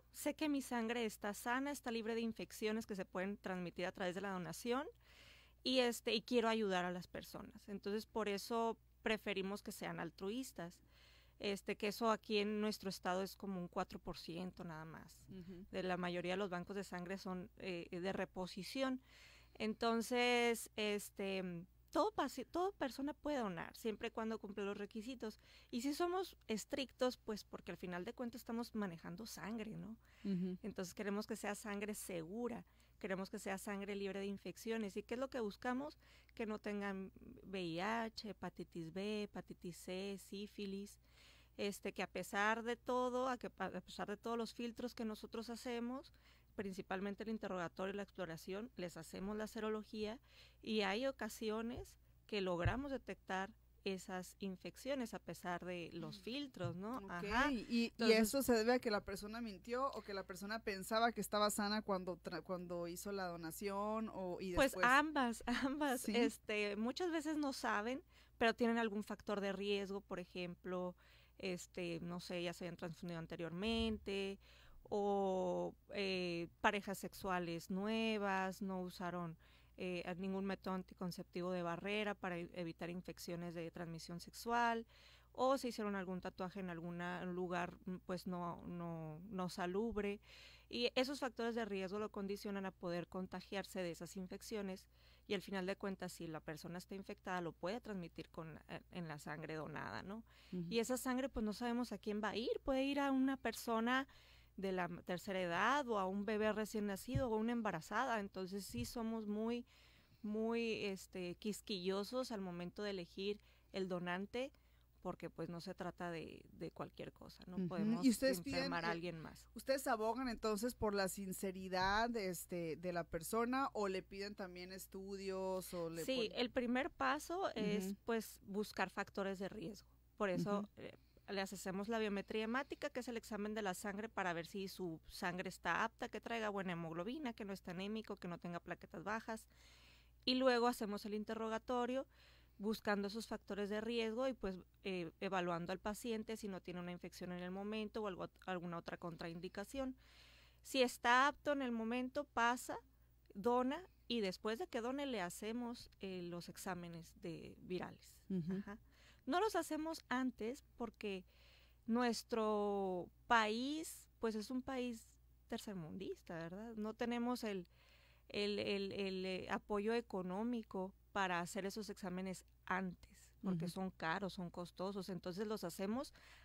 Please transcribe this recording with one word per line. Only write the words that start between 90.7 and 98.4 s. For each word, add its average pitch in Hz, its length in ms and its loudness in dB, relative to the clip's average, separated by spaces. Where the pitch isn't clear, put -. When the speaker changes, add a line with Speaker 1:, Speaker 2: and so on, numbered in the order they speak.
Speaker 1:
esos 262 260 2
factores 233 340 -2
de 233 100 0
riesgo 196 340 -2
lo 214 120 -2
condicionan 196 560 -2
a 185 40 -2
poder 175 380 -2
contagiarse 185 720 -4
de 170 80 0
esas 165 260 -8
infecciones, 196 720 -6
y 208 80 0
al 190 80 0
final 190 240 -2
de 190 100 0
cuentas, 190 360 -4
si 170 140 -8
la 156 140 -6
persona 170 380 -8
está 185 160 -10
infectada, 196 460 -4
lo 165 120 -2
puede 202 280 -2
transmitir 180 500 -6
con, 160 280 -10